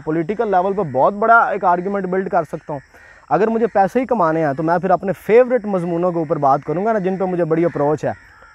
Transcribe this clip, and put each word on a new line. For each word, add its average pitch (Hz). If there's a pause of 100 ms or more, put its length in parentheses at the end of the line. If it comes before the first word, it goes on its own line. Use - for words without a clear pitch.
पॉलिटिकल 170
लेवल 190
पर 196
बहुत 147
बड़ा 226 (120)
एक 196
आर्गुमेंट 185
बिल्ड 185
कर 175
सकता 160
हूँ। 139 (480)
अगर 180
मुझे 220
पैसे 196
ही 262
कमाने 165
हैं 151
तो 165
मैं 165
फिर 185
अपने 180
फेवरेट 240
मजमूनों 180
के 170
ऊपर 160
बात 139
करूँगा 190
ना, 214
जिन 185
पर 190
मुझे 175
बड़ी 160
अप्रोच 147
है। 123 (420)